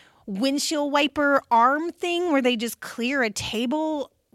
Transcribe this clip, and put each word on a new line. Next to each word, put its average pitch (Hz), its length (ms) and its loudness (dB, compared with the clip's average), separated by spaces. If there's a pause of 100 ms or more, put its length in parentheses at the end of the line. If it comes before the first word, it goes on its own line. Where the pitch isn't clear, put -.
(260)
windshield 277 680 0
wiper 285 580 2
arm 277 420 4
thing 349 420 -2
where 269 80 2
they 247 160 2
just 220 240 -6
clear 247 420 -4
a 220 60 0
table 285 800 -4 (240)